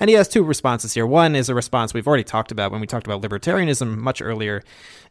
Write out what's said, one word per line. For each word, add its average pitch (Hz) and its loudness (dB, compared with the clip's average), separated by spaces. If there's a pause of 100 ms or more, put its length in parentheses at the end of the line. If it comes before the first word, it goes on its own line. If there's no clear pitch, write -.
And 202 4
he 220 8
has 202 6
two 220 2
responses 127 -2
here. 113 0
One 156 4
is 131 0
a 131 -2
response 120 -2
we've 113 -4
already 131 2
talked - -4
about 101 -4
when 107 -6
we 107 -6
talked 117 -6
about 101 -4
libertarianism 120 -2
much 123 -4
earlier 107 -4 (480)